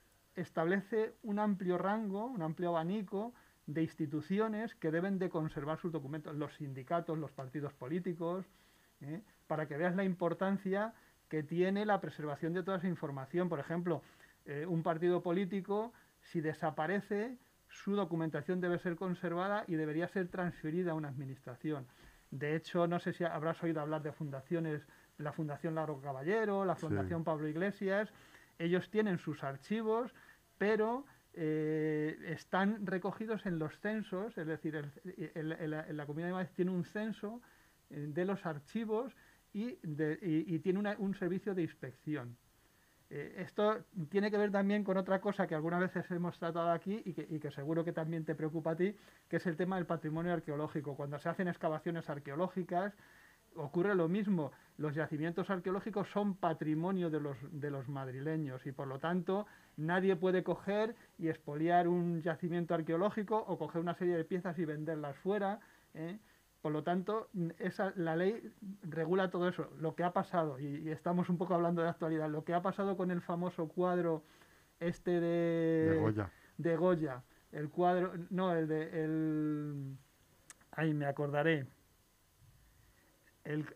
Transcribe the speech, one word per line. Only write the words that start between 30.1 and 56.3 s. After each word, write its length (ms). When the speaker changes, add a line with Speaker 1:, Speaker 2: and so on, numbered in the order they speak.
Speaker 1:
pero, 480
eh, 920
están 600
recogidos 600
en 120
los 220
censos, 580
es 100
decir, 280
el, 160
el, 200
el, 180
la, 160
la 180
Comunidad 220
de 60
Madrid 200
tiene 180
un 120
censo, 580
eh, 200
de 160
los 200
archivos 720
y, 280
de, 400
y, 340
y 40
tiene 200
una, 180
un 180
servicio 400
de 60
inspección. 720
Eh, 300
esto 440
tiene 240
que 60
ver 140
también 340
con 100
otra 240
cosa 260
que 80
algunas 280
veces 300
hemos 280
tratado 320
aquí 320
y 100
que, 160
y 100
que 120
seguro 320
que 80
también 320
te 120
preocupa 360
a 60
ti, 180
que 80
es 120
el 100
tema 180
del 100
patrimonio 460
arqueológico. 640
Cuando 240
se 80
hacen 220
excavaciones 600
arqueológicas, 840
ocurre 400
lo 120
mismo. 460
Los 180
yacimientos 540
arqueológicos 600
son 280